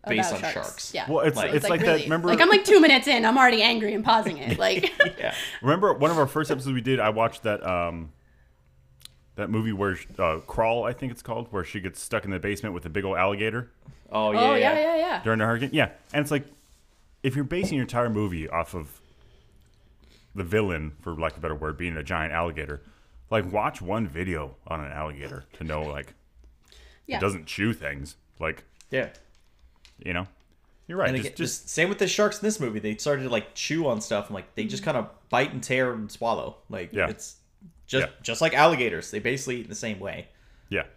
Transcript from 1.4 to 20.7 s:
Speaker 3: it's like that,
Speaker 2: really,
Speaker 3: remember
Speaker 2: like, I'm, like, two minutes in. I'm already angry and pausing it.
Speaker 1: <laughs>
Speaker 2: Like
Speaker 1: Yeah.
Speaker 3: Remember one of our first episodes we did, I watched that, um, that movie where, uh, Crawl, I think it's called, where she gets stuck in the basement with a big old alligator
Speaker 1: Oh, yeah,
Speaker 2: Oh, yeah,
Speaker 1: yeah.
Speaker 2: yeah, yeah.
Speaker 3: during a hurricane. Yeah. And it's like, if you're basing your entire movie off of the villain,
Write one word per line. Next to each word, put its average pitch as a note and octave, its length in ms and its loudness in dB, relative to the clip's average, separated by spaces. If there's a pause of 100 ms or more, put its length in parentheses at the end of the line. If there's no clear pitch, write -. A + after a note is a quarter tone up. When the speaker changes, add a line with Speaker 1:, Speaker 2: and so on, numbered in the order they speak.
Speaker 3:
it's D3 160 0
like E3+ 120 2
that, - 80 2
Speaker 2:
really, D#3 160 4
Speaker 3:
remember E3 240 0
Speaker 2:
like, - 120 4
I'm, E4+ 80 8
like, G4+ 160 6
two G4 160 10
minutes C4+ 260 8
in. A#3+ 200 4
I'm A3+ 100 4
already B3 240 8
angry G#3+ 320 2
and G#3+ 120 -2
pausing A3 340 2
it. C#3 200 -2
Speaker 1:
<laughs> - 0 -
Speaker 2:
Like F#3+ 340 2 (260)
Speaker 1:
Yeah. - 160 -4 (260)
Speaker 3:
Remember E3+ 320 4
one D3 200 4
of E3 60 2
our C#3 100 4
first D3+ 220 -2
episodes C3+ 220 -2
we B2 80 0
did, B2 200 2
I G#2+ 100 4
watched A2 320 0
that, G#2 240 -2
um, E2+ 460 -2 (1200)
that G2+ 160 -6
movie A2 220 -2
where, G2 260 0 (200)
uh, D#2+ 180 2 (100)
Crawl, A2+ 380 0
I A#2+ 100 -2
think B2+ 180 -8
it's A#2 100 -16
called, A#2 280 -8
where F#2+ 140 -4
she G#2 160 -8
gets F2+ 200 -8
stuck G#2+ 240 -4
in F#2+ 60 -6
the F#2+ 80 -4
basement G2+ 360 -4
with F2 120 -10
a E2+ 40 -8
big F#2+ 140 -4
old F#2+ 140 -2
alligator G#2 540 0 (380)
Speaker 1:
Oh, G#2+ 200 2
yeah, G#3+ 100 2
Speaker 2:
Oh, C4+ 140 6
yeah, C4+ 200 4
Speaker 1:
yeah. D4+ 60 2
Speaker 2:
yeah, D#4+ 160 2
yeah. D#4 280 0
Speaker 3:
during A2+ 160 2
a G#2+ 60 2
hurricane. A#2 260 0
Yeah. C#3+ 180 2 (240)
And D3 80 0
it's C#3+ 80 -4
like, C#3+ 140 0 (800)
if B2+ 100 0
you're C#3+ 100 0
basing F3 320 -2
your C3 80 0
entire A#2+ 260 0
movie F#2+ 400 -2
off E2 240 -4
of D#2 260 -10 (1300)
the G2 100 -6
villain, E2+ 560 0